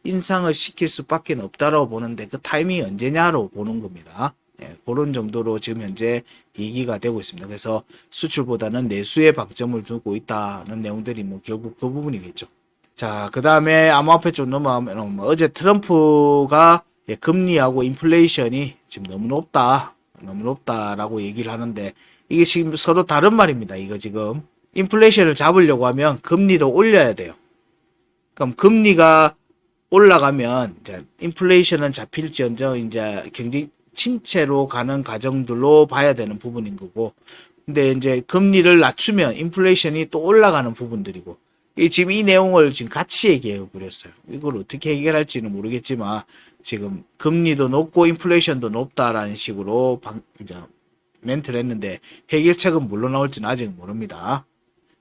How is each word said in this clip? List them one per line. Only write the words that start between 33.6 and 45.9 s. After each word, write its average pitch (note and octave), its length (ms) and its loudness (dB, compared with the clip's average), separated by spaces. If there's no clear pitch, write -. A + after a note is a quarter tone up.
침체로 D3 760 0
가는 C3+ 360 -6
과정들로 C3 840 2
봐야 C#3+ 260 2
되는 G#2+ 260 -4
부분인 A2+ 380 -10
거고, G2+ 380 -8
근데 C#3+ 260 0
이제 C3 360 -2
금리를 F#3 500 4
낮추면 D#3 600 0
인플레이션이 E3 760 0
또 D#3+ 80 -4
올라가는 E3 540 4
부분들이고, G2 640 -12
이, E3 120 4
지금 F3+ 220 0
이 G#3+ 120 -2
내용을 F#3 500 4
지금 A#2 160 -10
같이 - 400 0
얘기해 G#2 400 0
버렸어요. F#2+ 420 -16
이걸 C#3 280 -8
어떻게 C#3+ 400 -6
해결할지는 D3 560 -2
모르겠지만 A2 680 -6